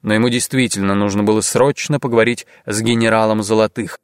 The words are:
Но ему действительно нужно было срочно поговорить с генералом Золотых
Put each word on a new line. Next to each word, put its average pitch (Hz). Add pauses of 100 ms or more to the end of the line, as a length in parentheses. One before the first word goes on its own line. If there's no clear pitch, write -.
Но 107
ему 113
действительно 117
нужно 101
было 107
срочно 139
поговорить 117 (200)
с 104
генералом 110
Золотых 110